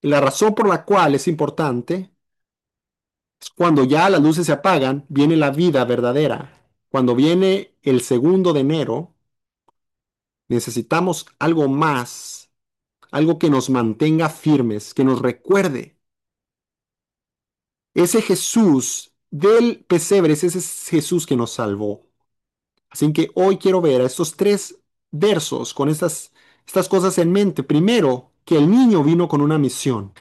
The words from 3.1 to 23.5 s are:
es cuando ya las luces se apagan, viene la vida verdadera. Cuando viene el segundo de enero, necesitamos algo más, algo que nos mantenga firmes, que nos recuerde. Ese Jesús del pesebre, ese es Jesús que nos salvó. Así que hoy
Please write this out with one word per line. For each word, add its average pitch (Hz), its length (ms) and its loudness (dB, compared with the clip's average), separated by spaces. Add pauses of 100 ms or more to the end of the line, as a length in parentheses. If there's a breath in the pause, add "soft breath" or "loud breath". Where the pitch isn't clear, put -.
es - 80 -18
cuando 160 340 2
ya 156 260 2
las 170 120 2
luces 160 240 2
se 156 80 -2
apagan, 143 560 0
viene 147 260 2
la 147 140 2
vida 143 340 0
verdadera. 120 880 -4 (200)
Cuando 123 260 0
viene 185 680 0
el 127 200 0
segundo 170 520 0
de 143 80 0
enero, 143 540 -4 (1300)
necesitamos 123 800 -4 (140)
algo 156 280 0
más, 139 840 -6 (600)
algo 156 280 0
que 165 100 0
nos 135 200 0
mantenga 151 600 0
firmes, 123 640 -2
que 139 100 0
nos 127 180 2
recuerde. 143 760 -2 (2000)
Ese 180 280 2
Jesús 180 920 0 (160)
del 220 560 2
pesebre, 170 480 2
ese 151 140 -2
es - 420 -6
Jesús 165 360 -2
que 139 100 -2
nos 117 160 -2
salvó. 104 560 -6 (840)
Así 151 240 -2
que 160 220 -2
hoy 190 220 2